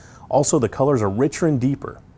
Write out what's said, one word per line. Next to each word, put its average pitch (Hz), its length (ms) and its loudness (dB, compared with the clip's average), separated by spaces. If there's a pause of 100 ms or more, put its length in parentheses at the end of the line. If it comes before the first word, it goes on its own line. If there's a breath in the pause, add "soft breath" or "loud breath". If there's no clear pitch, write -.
(280 loud breath)
Also, 147 300 2
the 113 100 0
colors 135 340 0
are 101 60 0
richer 127 380 -2
and 147 140 0
deeper. - 420 -4 (140)